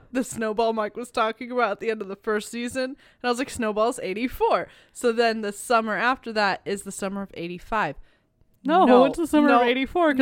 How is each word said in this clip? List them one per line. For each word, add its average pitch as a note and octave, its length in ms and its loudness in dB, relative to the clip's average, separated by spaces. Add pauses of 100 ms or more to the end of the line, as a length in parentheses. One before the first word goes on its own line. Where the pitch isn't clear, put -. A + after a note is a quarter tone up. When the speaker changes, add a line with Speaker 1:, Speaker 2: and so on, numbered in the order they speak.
(100)
Speaker 1:
the B3 140 -2
snowball A3 480 -2
Mike G#3+ 240 -4
was A#3+ 140 -12
talking A3+ 420 -4
about A#3+ 200 0
at G3+ 80 -8
the A3+ 100 -4
end A3 120 -6
of F#3+ 60 -8
the G3 80 -10
first G#3 340 -4
season, A#3+ 340 -6
and C4 120 -10 (260)
I B3 60 -2
was A#3+ 100 0
like, B3+ 120 -6
"Snowball's G#3+ 520 -2
eighty-four." A3 680 -2 (240)
So A#3+ 200 0
then A3+ 300 0
the G3+ 100 -6
summer A3 440 -2
after A#3 360 -2
that G3+ 320 0
is G3+ 180 -6
the G3 100 -12
summer G3 300 -6
of G3 120 -12
eighty-five. F3 600 -6 (720)
Speaker 2:
No, E4 200 6
Speaker 1:
No. B3+ 180 8
Speaker 2:
it's C#4 140 0
the E4 100 0
summer D4 220 6
of B3 100 6
Speaker 1:
No. A#3+ 60 4
Speaker 2:
eighty-four C4+ 480 2
'cause C4 80 2